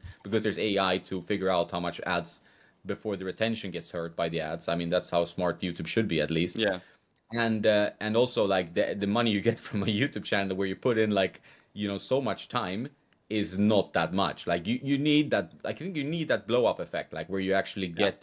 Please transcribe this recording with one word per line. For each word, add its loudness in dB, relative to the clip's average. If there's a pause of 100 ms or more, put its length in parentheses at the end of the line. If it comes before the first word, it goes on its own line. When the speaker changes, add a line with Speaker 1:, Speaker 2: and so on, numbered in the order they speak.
(240)
Speaker 1:
because 0
there's -2
A 0
I 2
to -8
figure -2
out 0
how -2
much -4
ads -4 (440)
before -6
the -10
retention -4
gets -10
hurt -6
by 0
the -2
ads. -6
I 2
mean, -2
that's 0
how 2
smart -2
YouTube -4
should 0
be, 0
at 0
least." 0
Speaker 2:
Yeah. 0 (540)
Speaker 1:
And, 2
uh, 6 (100)
and -2
also, 4
like, 0
the, 0
the 0
money 2
you 2
get 0
<laughs> -16
from -2
a 0
YouTube -2
channel 0
where 0
you -4
put 2
in, 4
like, 2 (320)
you -2
know, -2
so 0
much -4
time -4 (400)
is -2
not 4
that 0
much. -2
Like, 0
you, -2
you 0
need 2
that, 0 (140)
I -4
think -8
you -4
need -4
that -2
blow 4
up 0
effect, -6
like, -8
where -2
you 0
actually 0
Speaker 2:
Yeah. 0
Speaker 1:
get -2